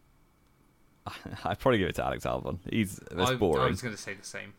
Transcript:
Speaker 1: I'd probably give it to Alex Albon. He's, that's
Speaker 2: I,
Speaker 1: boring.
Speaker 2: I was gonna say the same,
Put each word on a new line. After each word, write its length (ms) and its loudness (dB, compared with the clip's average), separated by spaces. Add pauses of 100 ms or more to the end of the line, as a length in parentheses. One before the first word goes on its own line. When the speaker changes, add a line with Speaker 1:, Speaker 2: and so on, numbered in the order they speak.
(1400)
Speaker 1:
I'd 140 0
probably 200 6
give 100 4
it 80 -4
to 80 0
Alex 200 -2
Albon. 340 -2 (120)
He's, 260 0 (140)
that's 220 2
Speaker 2:
I, 20 2
Speaker 1:
boring. 280 4
Speaker 2:
I 40 4
was 160 0
gonna 140 -6
say 180 -10
the 100 -16
same, 340 -12